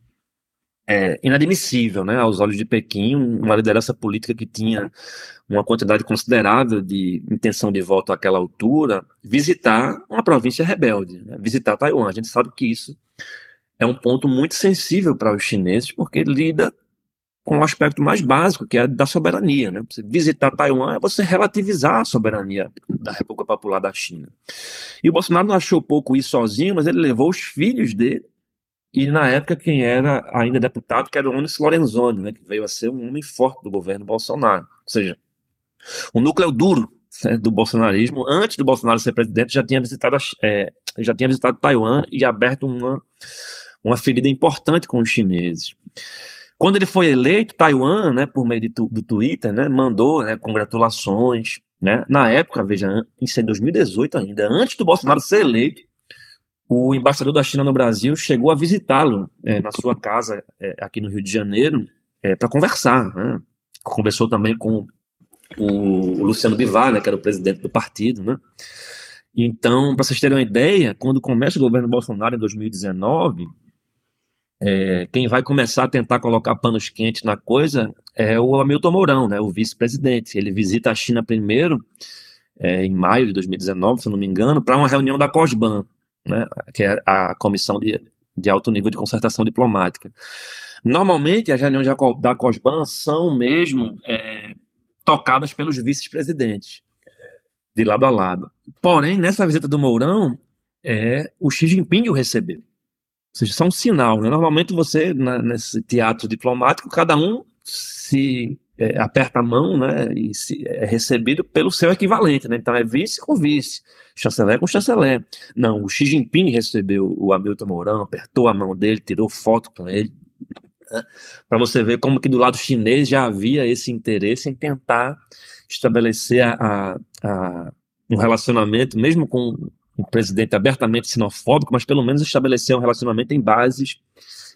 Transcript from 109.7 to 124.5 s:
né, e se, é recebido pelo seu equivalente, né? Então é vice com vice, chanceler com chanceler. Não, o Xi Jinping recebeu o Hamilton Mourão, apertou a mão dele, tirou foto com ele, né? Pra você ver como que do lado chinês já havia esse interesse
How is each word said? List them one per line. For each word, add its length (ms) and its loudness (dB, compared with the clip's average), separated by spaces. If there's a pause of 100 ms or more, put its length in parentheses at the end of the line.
né, 380 0
e 180 -4
se, 320 -8
é 180 -4
recebido 600 0
pelo 260 0
seu 220 2
equivalente, 560 2
né? 80 -2
Então 180 -2
é 80 2
vice 380 -2
com 160 0
vice, 460 0 (340)
chanceler 420 2
com 80 -2
chanceler. 580 2 (300)
Não, 300 0
o 40 -6
Xi 180 0
Jinping 440 2
recebeu 640 0
o 160 2
Hamilton 340 -2
Mourão, 360 -4
apertou 460 0
a 60 2
mão 200 -2
dele, 240 0
tirou 300 -2
foto 480 -2
com 120 -14
ele, 240 -4 (800)
né? 140 -8 (440)
Pra 80 0
você 280 2
ver 140 0
como 200 0
que 100 -2
do 80 2
lado 200 4
chinês 520 2
já 180 2
havia 380 0
esse 280 -2
interesse 580 -2